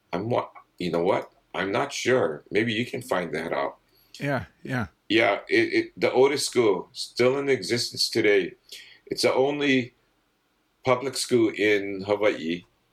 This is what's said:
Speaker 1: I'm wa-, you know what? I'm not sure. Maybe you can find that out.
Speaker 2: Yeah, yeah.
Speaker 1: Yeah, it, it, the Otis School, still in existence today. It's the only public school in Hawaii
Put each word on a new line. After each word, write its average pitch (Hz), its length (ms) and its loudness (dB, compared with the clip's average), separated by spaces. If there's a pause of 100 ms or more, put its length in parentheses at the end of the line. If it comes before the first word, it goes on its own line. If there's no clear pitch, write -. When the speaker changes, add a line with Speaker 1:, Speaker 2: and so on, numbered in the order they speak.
(140)
Speaker 1:
I'm 110 160 -4
wa-, 120 200 -2 (280)
you 90 140 -4
know 85 100 0
what? 110 300 0 (240)
I'm 95 160 -4
not 135 200 -2
sure. 98 600 0
Maybe 113 200 0
you 113 140 -2
can 123 160 -8
find 87 320 -4
that 80 180 -4
out. 69 260 -4 (420)
Speaker 2:
Yeah, 139 260 -2 (160)
yeah. 123 260 -4 (220)
Speaker 1:
Yeah, 104 300 2 (100)
it, 113 240 2
it, 113 240 0
the 113 140 0
Otis 135 340 2
School, 104 460 0
still 127 480 0
in 139 100 -2
existence 117 600 -2
today. 104 440 2 (540)
It's - 160 -4
the 110 100 4
only 135 600 2 (920)
public 127 320 0
school 113 320 2
in 98 560 0
Hawaii 98 600 0 (280)